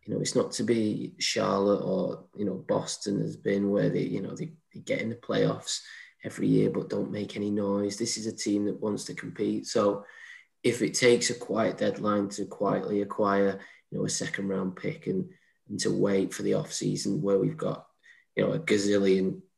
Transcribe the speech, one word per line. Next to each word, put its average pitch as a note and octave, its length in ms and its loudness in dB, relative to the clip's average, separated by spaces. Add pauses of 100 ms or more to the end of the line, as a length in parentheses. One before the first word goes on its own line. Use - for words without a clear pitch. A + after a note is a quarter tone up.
you A2 100 -6
know, G#2 60 -2
it's - 140 -4
not - 180 0
to - 100 -4
be A2 560 0
Charlotte G2 640 2
or, - 420 -2 (120)
you G2+ 80 -4
know, - 240 -4
Boston G#2 520 -2
has G#2+ 160 -4
been G2+ 340 0
where G#2 200 4
they, G2+ 120 0
you - 180 -4
know, - 140 -8
they, - 180 -8 (220)
they - 60 -16
get - 200 -4
in A2+ 100 -4
the A2+ 60 -6
playoffs - 640 0 (440)
every G#2+ 240 -2
year G#2+ 220 6
but - 200 -4
don't G2+ 200 -2
make G#2 260 -6
any G#2 140 -2
noise. G#2 460 0
This A2+ 220 -2
is A2 80 -6
a A2 100 -6
team G#2 300 0
that F#2+ 140 -4
wants G#2 240 -2
to E2 100 -10
compete. G#2+ 520 -4
So G#2 380 2 (580)
if A#2+ 200 2
it - 120 0
takes A#2+ 360 6
a A#2+ 40 -2
quiet G#2 440 0
deadline G2+ 520 0
to G2+ 140 -6
quietly G2 580 0
acquire, G2 580 2 (300)
you - 80 -6
know, G2+ 60 0
a G#2 60 -2
second G2 380 -4
round F#2+ 280 -2
pick - 300 -8
and, - 220 -2 (400)
and G#2 120 -6
to G2+ 100 0
wait G2 440 2
for - 80 -8
the G2+ 120 2
off - 180 -2
season G2+ 500 -2
where G2 160 4
we've - 180 2
got, - 300 -4 (500)
you G2+ 80 2
know, - 80 2
a - 60 0
gazillion G2 840 4 (180)